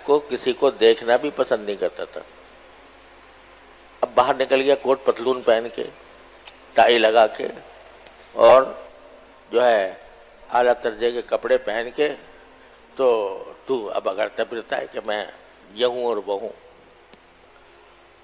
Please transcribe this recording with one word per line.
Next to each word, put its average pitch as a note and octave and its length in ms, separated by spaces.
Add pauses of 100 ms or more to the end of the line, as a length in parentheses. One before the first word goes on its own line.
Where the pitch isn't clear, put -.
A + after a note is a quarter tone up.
को C#3+ 120
किसी B2+ 340
को C3+ 180
देखना A2+ 460
भी D3 140
पसंद B2+ 300
नहीं G2+ 160
करता F#2 280
था। - 200 (1800)
अब - 140
बाहर C3 200
निकल C3+ 240
गया C#3 140
कोट C3+ 300
पतलून B2 380
पहन A2+ 260
के, - 160 (920)
टाई A#2 220
लगा A2 280
के - 220 (880)
और B2+ 500 (680)
जो A#2 100
है G#2 380 (520)
आला B2 200
दर्जे A#2+ 400
के A#2+ 100
कपड़े A#2+ 340
पहन A#2 340
के, D3 180 (880)
तो A2 400 (320)
तू A2+ 180
अब G#2 220
अगड़ता G#2 360
फिरता A#2 320
है C3+ 100
कि - 140
मैं G#2 320 (420)
ये A2+ 100
हूं B2 220
और A2+ 120
वो G2 200
हूं। A2 120 (1700)